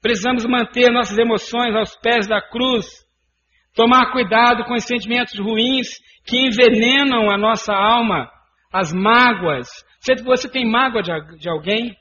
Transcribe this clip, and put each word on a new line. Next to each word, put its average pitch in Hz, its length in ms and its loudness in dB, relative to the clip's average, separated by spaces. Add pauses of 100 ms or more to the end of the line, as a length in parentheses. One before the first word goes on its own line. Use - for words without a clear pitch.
Precisamos 233 420 -2
manter 240 460 0
nossas 233 260 -2
emoções 233 580 -2
aos 214 220 -4
pés 226 320 -2
da 208 140 -2
cruz. 240 440 -2 (880)
Tomar 240 380 4
cuidado 233 520 2
com 240 100 -6
os 233 100 -4
sentimentos 240 540 -4
ruins 226 600 -2 (280)
que 240 120 -2
envenenam 247 920 2
a 202 80 0
nossa 214 340 -2
alma, 202 580 0 (420)
as 180 200 -2
mágoas. 190 760 2 (320)
Você, 254 220 0
você 254 260 0
tem 247 200 -4
mágoa 233 340 0
de, 160 360 -8
de 156 100 -10
alguém? 190 520 -4